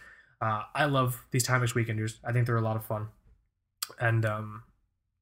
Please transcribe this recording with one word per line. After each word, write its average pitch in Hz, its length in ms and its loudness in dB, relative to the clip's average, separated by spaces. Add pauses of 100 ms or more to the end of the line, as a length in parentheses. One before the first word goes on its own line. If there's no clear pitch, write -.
(420)
Uh, 107 220 -2 (120)
I 147 100 2
love 131 460 2
these 131 140 2
Timex 123 280 2
Weekenders. 110 500 -2
I 123 80 -6
think 120 160 2
they're 117 100 2
a 113 40 2
lot 110 160 0
of 110 80 -8
fun. 107 220 -6 (920)
And, 113 260 2
um, 107 380 -6 (580)